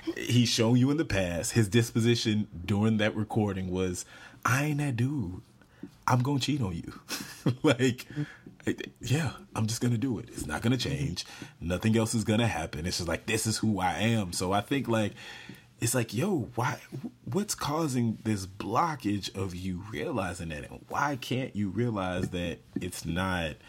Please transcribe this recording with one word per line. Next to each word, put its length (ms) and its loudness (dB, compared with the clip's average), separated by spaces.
"He's 320 4
shown 280 4
you 140 6
in 60 2
the 80 2
past." 480 0
His 140 6
disposition 800 2
during 320 4
that 180 2
recording 540 0
was, 360 -2
"I 200 4
ain't 140 0
that 180 0
dude. 440 -2
I'm 160 4
gonna 160 2
cheat 220 0
on 140 -2
you." 220 -8
<laughs> 40 -20
Like, 420 4
yeah, 300 0
I'm 100 0
just 160 -2
gonna 160 2
do 220 -2
it. 120 -12
It's 140 -8
not 160 -4
gonna 160 4
change. 480 -2
Nothing 380 2
else 160 2
is 100 2
gonna 240 4
happen. 380 -4
It's 120 -2
just 120 -4
like, 160 -4
this 220 0
is 100 0
who 220 2
I 140 2
am. 380 2
So 200 -2
I 100 4
think, 260 0
like, 260 2
it's 160 0
like, 180 0
yo, 400 0
why, 240 -2
what's 300 -2
causing 680 0
this 220 0
blockage 880 -2
of 200 -4
you 360 -4
realizing 580 -4
that? 200 -8
And 180 -16
why 320 0
can't 360 -4
you 140 0
realize 600 0
that 300 -4
it's 260 -6
not, 480 0